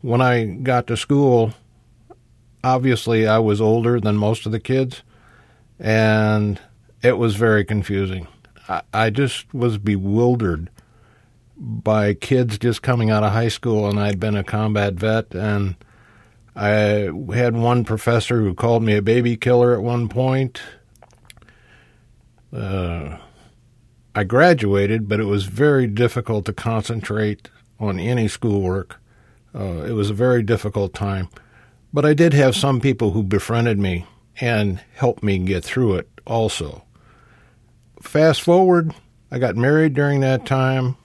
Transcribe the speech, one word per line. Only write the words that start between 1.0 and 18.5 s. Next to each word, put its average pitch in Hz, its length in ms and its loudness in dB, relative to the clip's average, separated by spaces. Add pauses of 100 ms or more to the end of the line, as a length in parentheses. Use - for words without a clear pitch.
obviously 123 640 2
I 110 120 4
was 107 200 2
older 117 400 2
than 104 160 0
most 104 300 0
of 110 60 -4
the 110 80 -4
kids, 131 420 -4 (800)
and 107 840 2 (400)
it 120 160 4
was 110 180 0
very 107 300 2
confusing. 98 640 -4 (420)
I, 90 140 -6 (100)
I 110 160 2
just 123 440 -4
was 120 240 -2
bewildered 101 920 0 (880)
by 110 560 0
kids 123 460 -2
just 120 240 -2
coming 117 260 0
out 107 140 2
of 101 100 2
high 117 140 0
school, 107 420 -2
and 104 100 -2
I'd 104 200 -2
been 104 180 -2
a 98 60 -2
combat 104 500 -2
vet, 110 400 -2
and 101 420 -2 (800)
I 104 540 0 (240)
had 120 220 0
one 120 280 2
professor 117 580 0
who 98 120 0